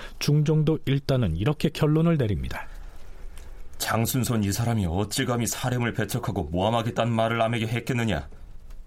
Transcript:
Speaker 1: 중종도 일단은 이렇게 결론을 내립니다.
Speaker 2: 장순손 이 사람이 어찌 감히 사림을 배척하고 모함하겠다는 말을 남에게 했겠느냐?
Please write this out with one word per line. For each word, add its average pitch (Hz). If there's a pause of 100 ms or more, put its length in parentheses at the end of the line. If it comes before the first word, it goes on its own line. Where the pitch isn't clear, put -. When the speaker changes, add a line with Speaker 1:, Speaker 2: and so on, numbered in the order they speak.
(180)
Speaker 1:
중종도 151
일단은 127
이렇게 131
결론을 160
내립니다. 104 (1080)
Speaker 2:
장순손 113
이 98
사람이 113
어찌 101
감히 117
사림을 120
배척하고 101
모함하겠다는 113
말을 113
남에게 113
했겠느냐? 117 (580)